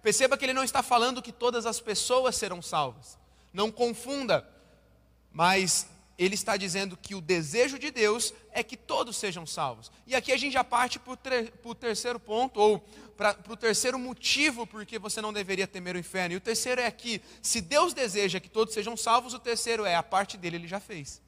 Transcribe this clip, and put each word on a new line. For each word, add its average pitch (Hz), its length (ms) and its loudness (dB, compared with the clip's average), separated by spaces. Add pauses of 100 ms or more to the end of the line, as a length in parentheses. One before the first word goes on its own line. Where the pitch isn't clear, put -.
Perceba 254 340 4
que 269 80 -4
ele 262 80 0
não 262 120 2
está 254 180 0
falando 247 400 2
que 240 80 -14
todas 233 360 0
as 220 120 -2
pessoas 247 560 2
serão 180 260 -4
salvas. 143 560 -4 (360)
Não 208 180 0
confunda, 240 720 0 (880)
mas 180 560 2 (320)
ele 190 160 2
está 208 220 -2
dizendo 190 400 -4
que - 180 -12
o 190 60 -8
desejo 180 580 2
de 294 140 -6
Deus 226 420 2 (160)
é 240 140 -4
que - 120 -12
todos - 400 -4
sejam 175 300 -6
salvos. 127 440 -6 (140)
E 254 120 0
aqui 262 160 0
a 262 40 6
gente 254 180 -2
já 254 100 4
parte 247 340 0
pro 254 180 -14
tre-, 240 360 -2 (100)
pro 233 140 -12
terceiro 240 420 -4
ponto, 226 420 -2
ou 214 200 6 (360)
pra, 208 180 2
pro 208 220 -14
terceiro 233 420 2
motivo 254 680 0
por 214 180 -14
que 226 140 -10
você 208 220 -6
não 214 120 -4
deveria 190 340 -2
temer 180 300 -8
o - 20 -4
inferno. 175 360 -4
E - 20 -4
o 196 40 -6
terceiro 240 400 -2
é 233 100 0
que, 233 300 -6 (200)
se - 200 0
Deus 285 340 4
deseja 202 440 0
que - 100 -10
todos 226 260 0
sejam 220 220 -4
salvos, 240 360 2
o 247 60 -10
terceiro 226 460 -2
é, 175 100 2
a 170 80 4
parte 190 340 0
dele 175 200 -6
ele 170 120 -10
já 190 100 -6
fez. 175 500 -12